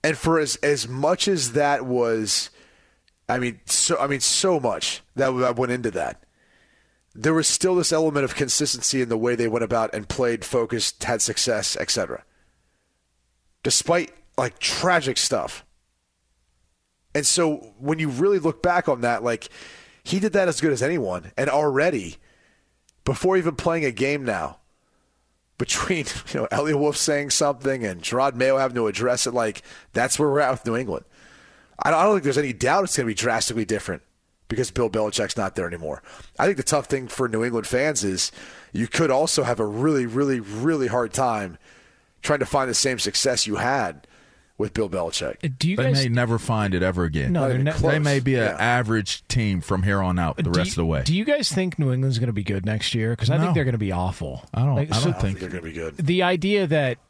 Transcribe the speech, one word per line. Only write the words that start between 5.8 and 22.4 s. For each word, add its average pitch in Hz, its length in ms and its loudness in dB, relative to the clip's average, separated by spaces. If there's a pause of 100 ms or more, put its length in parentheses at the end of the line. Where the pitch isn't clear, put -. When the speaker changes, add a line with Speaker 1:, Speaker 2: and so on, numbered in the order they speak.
Speaker 1:
that, 78 320 -6 (880)
there 147 220 0
was 160 120 2
still 185 280 2
this 175 160 2
element 156 340 2
of - 100 -4
consistency 135 680 0
in 120 80 -2
the 113 80 2
way 120 180 0
they 117 120 0
went 117 180 0
about 113 280 0
and 107 160 -6
played, 120 340 0
focused, 117 600 -2
had 117 180 0
success, - 580 0
et - 120 -4
cetera. 101 320 -4 (1400)
Despite, - 480 0 (260)
like, 123 220 -2
tragic 170 580 0
stuff. - 480 -2 (1500)
And 147 120 -2
so 156 520 0
when 151 220 -2
you 156 100 0
really 180 300 2
look 156 240 -2
back 175 260 2
on 123 120 2
that, 120 220 0
like, 117 260 -2 (540)
he 185 160 0
did 208 140 0
that 190 140 4
as 160 140 -2
good 160 100 2
as 120 100 0
anyone. 101 560 -2
And - 120 0
already, 139 680 2 (880)